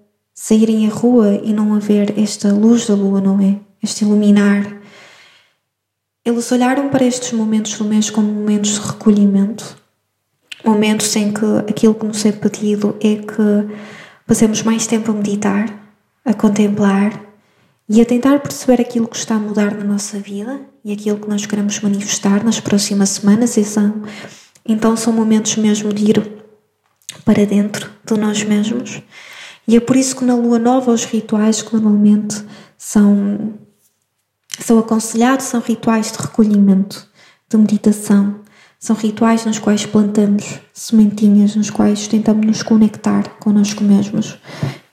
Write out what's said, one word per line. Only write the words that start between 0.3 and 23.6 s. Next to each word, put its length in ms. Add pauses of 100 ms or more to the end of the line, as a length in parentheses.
saírem 540
à 20
rua 540
e 100
não 200
haver 460
esta 340
luz 340
da 60
lua, 280
não 200
é? 180 (220)
Este 220
iluminar. 760 (1400)
Eles 280
olharam 380
para 160
estes 280
momentos 440
do 80
mês 240
como 220
momentos 400
de 80
recolhimento. 1000 (880)
Momentos 500
em 160
que 140 (240)
aquilo 240
que 140
nos 180
é 60
pedido 680
é 180
que 580 (500)
passemos 380
mais 240
tempo 240
a 20
meditar, 800 (320)
a 80
contemplar 880 (680)
e 140
a 40
tentar 340
perceber 420
aquilo 260
que 80
está 200
a 40
mudar 360
na 80
nossa 340
vida 420 (240)
e 80
aquilo 280
que 100
nós 160
queremos 340
manifestar 640
nas 160
próximas 500
semanas. 480
E 60